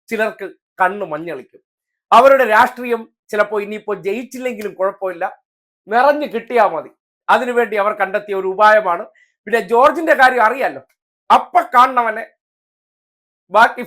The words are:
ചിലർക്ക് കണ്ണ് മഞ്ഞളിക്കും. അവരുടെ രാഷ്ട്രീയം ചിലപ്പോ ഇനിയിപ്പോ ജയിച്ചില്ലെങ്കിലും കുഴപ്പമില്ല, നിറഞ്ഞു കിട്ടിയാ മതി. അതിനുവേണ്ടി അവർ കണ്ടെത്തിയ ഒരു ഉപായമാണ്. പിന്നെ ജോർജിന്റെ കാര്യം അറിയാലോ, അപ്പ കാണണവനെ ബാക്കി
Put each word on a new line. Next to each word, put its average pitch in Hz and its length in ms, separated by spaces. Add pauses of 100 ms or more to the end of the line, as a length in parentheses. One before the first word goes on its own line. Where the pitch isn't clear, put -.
ചിലർക്ക് 208 400 (320)
കണ്ണ് 190 320
മഞ്ഞളിക്കും. 151 480 (560)
അവരുടെ 262 280 (100)
രാഷ്ട്രീയം 240 460 (300)
ചിലപ്പോ 208 320
ഇനിയിപ്പോ 208 300 (120)
ജയിച്ചില്ലെങ്കിലും 226 720
കുഴപ്പമില്ല, 185 460 (640)
നിറഞ്ഞു 277 420
കിട്ടിയാ 226 400
മതി. 135 180 (420)
അതിനുവേണ്ടി 233 480
അവർ 208 200
കണ്ടെത്തിയ 196 380
ഒരു 190 140
ഉപായമാണ്. 208 500 (420)
പിന്നെ 226 140 (120)
ജോർജിന്റെ 294 480
കാര്യം 254 280
അറിയാലോ, 220 340 (560)
അപ്പ - 160 (220)
കാണണവനെ 240 480 (1300)
ബാക്കി 247 320